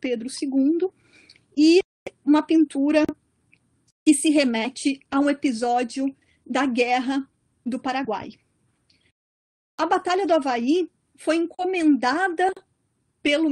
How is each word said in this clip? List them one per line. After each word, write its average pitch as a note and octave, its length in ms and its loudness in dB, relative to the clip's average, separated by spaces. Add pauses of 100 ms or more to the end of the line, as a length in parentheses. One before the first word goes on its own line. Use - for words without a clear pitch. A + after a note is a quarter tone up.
Pedro A#3+ 280 -6
segundo, D4 640 -2 (640)
e D#4+ 240 6 (460)
uma D4+ 160 4
pintura D4+ 640 2 (1000)
que D4+ 120 6
se D#4+ 140 0
remete C4+ 680 0 (120)
a C#4 80 0
um C#4+ 100 2
episódio B3+ 840 -2 (340)
da B3+ 160 -2
Guerra B3+ 640 -2 (360)
do B3 120 -6
Paraguai. C4 540 -6 (1500)
A D#4 80 -2
Batalha F#4 400 -2
do E4 80 2
Havaí C#4 560 0 (260)
foi D#4 200 -2
encomendada E4+ 1200 0 (680)
pelo D4+ 300 0